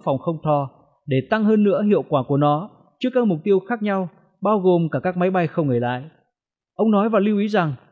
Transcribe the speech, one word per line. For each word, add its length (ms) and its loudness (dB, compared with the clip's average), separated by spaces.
phòng 140 -2
không 260 -6
Thor 260 0
để 100 0
tăng 140 0
hơn 200 4
nữa 200 2
hiệu 260 2
quả 180 0
của 100 0
nó 320 0
trước 140 -2
các 140 2
mục 160 0
tiêu 160 2
khác 220 -6
nhau, 280 -2
bao 180 0
gồm 300 2
cả 140 -4
các 140 -4
máy 140 2
bay 160 0
không 200 -2
người 120 0
lái." 240 -4
Ông 160 2
nói 180 2
và 100 2
lưu 200 0
ý 80 0
rằng 260 0